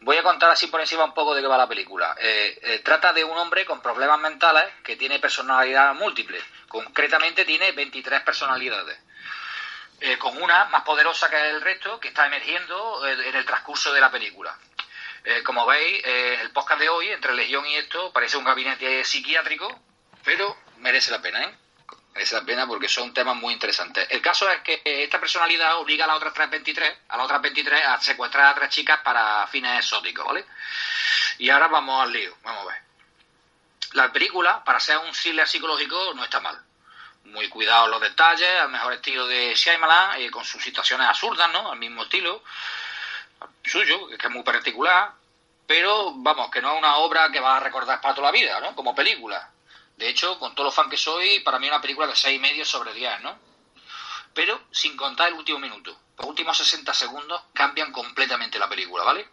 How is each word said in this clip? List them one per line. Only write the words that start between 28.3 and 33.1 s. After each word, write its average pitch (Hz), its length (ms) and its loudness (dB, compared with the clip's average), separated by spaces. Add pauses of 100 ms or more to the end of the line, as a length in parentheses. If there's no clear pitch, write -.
a 143 80 8
tres 139 140 0
chicas 156 320 2
para 107 460 2
fines 127 320 -2
exóticos, 90 460 -4
¿vale? 156 180 -2 (960)
Y 123 120 0
ahora 143 200 6
vamos 135 340 2
al 123 80 0
lío, 104 320 -6
vamos 107 240 -10
a 90 60 -10
ver. - 80 -12 (1120)